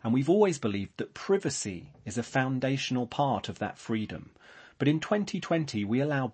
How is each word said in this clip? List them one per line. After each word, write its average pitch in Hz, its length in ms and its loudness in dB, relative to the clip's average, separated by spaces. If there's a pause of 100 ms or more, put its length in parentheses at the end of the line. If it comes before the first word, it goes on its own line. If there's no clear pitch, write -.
and 117 120 2
we've 135 160 2
always 196 280 6
believed 101 380 -4
that - 160 -8
privacy 139 800 -2 (160)
is 101 100 -6
a 120 60 -2
foundational 131 840 0
part 123 440 0
of 92 80 -10
that - 180 -4
freedom. 107 540 -6 (480)
But 139 100 4
in 151 100 4
twenty 202 420 0
twenty, 143 440 0
we 113 160 2
allow 139 340 0